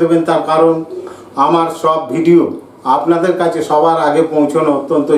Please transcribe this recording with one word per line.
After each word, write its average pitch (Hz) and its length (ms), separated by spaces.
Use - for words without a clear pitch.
দেবেন, 165 280
তার 156 220
কারণ 165 240
আমার 165 220
সব 160 160
ভিডিও 165 300
আপনাদের 170 460
কাছে 160 200
সবার 156 280
আগে 156 140
পৌঁছানো 151 460
অত্যন্ত 147 400